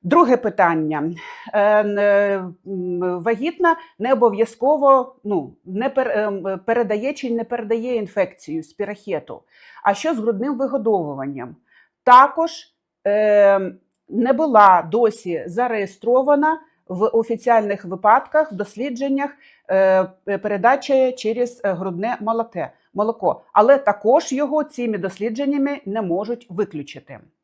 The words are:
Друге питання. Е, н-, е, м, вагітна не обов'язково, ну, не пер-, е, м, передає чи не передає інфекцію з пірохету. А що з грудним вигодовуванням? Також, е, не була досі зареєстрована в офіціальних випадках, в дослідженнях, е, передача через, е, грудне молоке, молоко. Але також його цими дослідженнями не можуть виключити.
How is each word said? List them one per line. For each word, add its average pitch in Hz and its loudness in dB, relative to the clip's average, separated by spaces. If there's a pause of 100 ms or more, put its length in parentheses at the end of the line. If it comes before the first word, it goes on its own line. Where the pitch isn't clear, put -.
Друге 254 4
питання. 165 -2 (400)
Е, 208 4
н-, 208 -2
е, 202 2 (220)
м, 180 -4
вагітна 330 0 (240)
не 247 0
обов'язково, 254 2
ну, 180 -4 (120)
не 208 -4
пер-, 262 -2
е, 214 0
м, 190 -6
передає 233 -2
чи 262 -8
не 233 -2
передає 226 -4
інфекцію 185 -6
з - -20
пірохету. 202 -8 (420)
А 202 2
що 214 -2
з 226 -4
грудним 226 -2
вигодовуванням? 147 -4 (480)
Також, 285 6 (560)
е, 202 4 (380)
не 240 0
була 208 6
досі 214 -2
зареєстрована 247 0 (280)
в 185 -2
офіціальних 226 0
випадках, 233 0
в 196 -12
дослідженнях, 269 -6 (380)
е, 190 4 (340)
передача 254 2
через, 240 -4
е, 196 0
грудне 185 -6
молоке, 220 -6 (220)
молоко. 208 -4 (120)
Але 240 6
також 254 0
його 277 -2
цими 240 -6
дослідженнями 269 -4
не 208 -6
можуть 208 -6
виключити. 151 -10 (240)